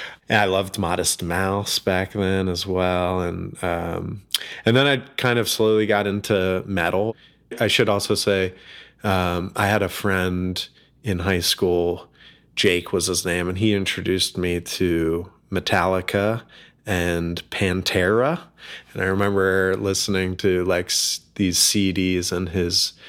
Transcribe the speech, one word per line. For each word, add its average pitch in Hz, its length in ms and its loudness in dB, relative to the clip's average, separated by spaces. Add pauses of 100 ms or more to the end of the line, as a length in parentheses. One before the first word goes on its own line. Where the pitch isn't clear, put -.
(280)
And 110 120 4
I 104 60 4
loved 95 320 0
Modest 90 440 -2
Mouse 95 560 -2
back 95 340 0
then 95 360 0
as 90 180 -4
well. 92 540 0
And, 87 420 -6
um, 87 600 -4 (420)
and 117 100 6
then 135 100 6
I 139 120 4 (180)
kind 120 220 2
of 107 100 2
slowly 110 380 4
got 101 200 2
into 98 600 0
metal. 95 500 0 (420)
I 113 100 2
should 107 200 2
also 101 260 0
say, 95 380 0 (520)
um, 92 520 0
I 104 120 2
had 101 140 2
a 92 60 0
friend 92 800 -2 (340)
in 92 180 -2
high 90 200 2
school, 87 680 0 (480)
Jake 87 360 0
was 87 140 0
his 90 180 -2
name, 87 240 -2
and 90 80 -4
he 107 160 2
introduced 95 640 -2
me 87 240 -2
to 85 680 -2 (200)
Metallica 95 920 0 (420)
and 85 680 -2
Pantera. 101 880 0 (520)
And 98 100 -6
I 95 40 0
remember 95 720 2
listening 95 600 -2
to, 90 260 2
like, 87 220 0
s-, - 340 -2 (160)
these 90 200 0
C 98 360 2
Ds 92 400 0
in 90 160 -2
his 87 460 -2 (140)